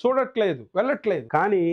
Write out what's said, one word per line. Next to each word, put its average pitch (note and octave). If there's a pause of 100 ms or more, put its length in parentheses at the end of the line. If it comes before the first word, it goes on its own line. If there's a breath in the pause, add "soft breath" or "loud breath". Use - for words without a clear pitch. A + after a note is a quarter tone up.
చూడట్లేదు, A#3+ (140)
వెళ్ళట్లేదు. G3+
కానీ F#3 (120)